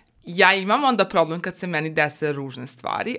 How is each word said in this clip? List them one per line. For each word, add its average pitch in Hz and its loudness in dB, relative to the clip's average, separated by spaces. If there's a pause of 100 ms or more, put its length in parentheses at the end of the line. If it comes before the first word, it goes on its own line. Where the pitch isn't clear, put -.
(240)
Ja 185 4
imam 208 0
onda 226 4
problem 170 0
kad 180 -8
se 185 -8
meni 160 -2
dese 151 -2
ružne 135 -10
stvari, - -6